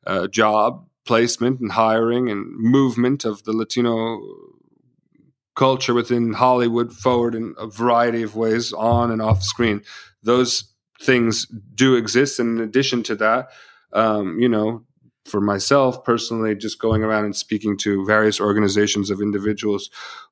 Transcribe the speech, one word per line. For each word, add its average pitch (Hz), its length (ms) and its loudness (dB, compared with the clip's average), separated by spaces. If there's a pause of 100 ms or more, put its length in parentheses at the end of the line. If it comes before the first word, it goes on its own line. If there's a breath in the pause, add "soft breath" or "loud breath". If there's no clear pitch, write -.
uh, 92 200 -2
job 107 640 2 (160)
placement 120 560 0
and 107 120 -4
hiring 113 580 2
and 101 260 -6
movement 123 680 2
of 107 180 -6
the 110 80 -4
Latino 113 680 -2 (1300)
culture 131 380 0
within 120 400 0
Hollywood 120 640 2
forward 120 400 0
in 113 240 -8
a 113 80 -10
variety 117 560 0
of 107 120 -8
ways, 113 380 -2
on 117 380 0
and 113 100 -4
off 107 220 0
screen. 104 400 -2 (400 loud breath)
Those 123 420 2 (360)
things 117 460 2 (280)
do 131 200 4
exist. 120 460 0
And 117 180 -2
in 113 60 -2
addition 123 400 0
to 117 120 -6
that, 113 340 0 (420 loud breath)
um, 107 480 0
you 123 80 4
know, 113 360 -2 (400)
for 104 160 -2
myself 127 640 2
personally, 113 500 -2
just 104 240 -8
going 110 260 0
around 110 220 -2
and 104 100 -6
speaking 104 400 -4
to 98 300 -2
various 107 340 2
organizations 104 720 2
of 98 100 -4
individuals 104 680 -4 (420 loud breath)